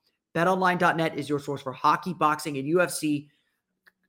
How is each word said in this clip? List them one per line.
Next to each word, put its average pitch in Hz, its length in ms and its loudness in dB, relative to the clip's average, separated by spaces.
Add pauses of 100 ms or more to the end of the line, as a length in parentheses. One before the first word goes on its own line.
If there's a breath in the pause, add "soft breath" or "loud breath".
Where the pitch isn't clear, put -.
(340)
Bet 165 120 2
online 185 300 2
dot 165 200 2
net 160 220 -2
is 135 100 -6
your 143 120 -2
source 143 220 -8
for 127 100 -6
hockey, 160 400 2
boxing, 151 460 -2
and 135 100 -6
U 175 120 4
F 175 100 0
C, 147 380 -4 (800)